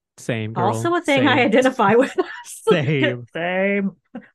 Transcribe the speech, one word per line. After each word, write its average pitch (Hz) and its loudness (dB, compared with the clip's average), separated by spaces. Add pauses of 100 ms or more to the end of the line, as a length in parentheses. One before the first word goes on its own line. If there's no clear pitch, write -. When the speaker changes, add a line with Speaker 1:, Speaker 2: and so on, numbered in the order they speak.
(160)
Speaker 1:
Same, 110 -6
girl. 180 -2
Speaker 2:
Also 349 -2
a 339 0
thing 277 0
I 254 2
Speaker 1:
Same. 240 2
Speaker 2:
identify 233 2
with. 254 2 (180)
<laughs> - -18
Speaker 1:
Same. 135 0
Speaker 2:
Same. 190 -2 (420)